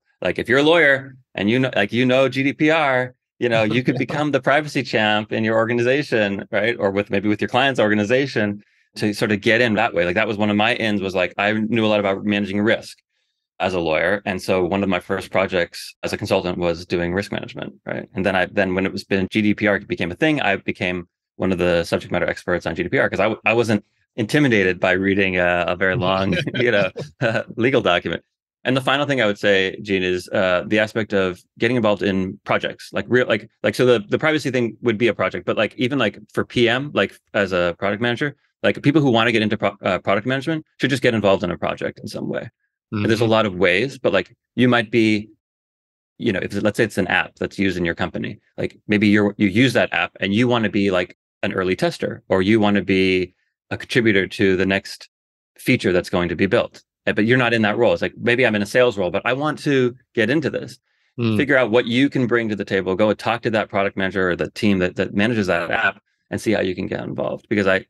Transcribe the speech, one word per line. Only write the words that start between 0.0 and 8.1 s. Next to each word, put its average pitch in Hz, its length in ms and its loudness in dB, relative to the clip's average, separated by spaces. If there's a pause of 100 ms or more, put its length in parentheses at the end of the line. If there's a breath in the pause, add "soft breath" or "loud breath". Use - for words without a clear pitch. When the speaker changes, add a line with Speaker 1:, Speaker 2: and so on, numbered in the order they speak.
Speaker 1:
like, 90 160 -2
if - 100 -4
you're 127 120 4
a 143 40 4
lawyer 143 520 2 (180)
and 98 160 -2
you 120 80 2
know, 131 180 0
like, 101 160 0
you 120 140 2
know 131 240 4
G 131 140 -2
D 139 100 0
P 156 160 0
R, 131 460 0 (220)
you 120 120 0
know, 113 140 2
you 110 200 0
could 131 140 0
Speaker 2:
<laughs> - 20 -2
Speaker 1:
become 147 320 -2
the 135 80 2
privacy 147 420 0
champ 107 520 0
in 113 100 0
your 110 140 0
organization, 113 920 0
right? 110 280 0
Or 98 100 0
with, 98 200 -2
maybe 98 180 -2
with 104 140 0
your 101 80 -2
client's 127 300 2
organization 107 840 0 (320 soft breath)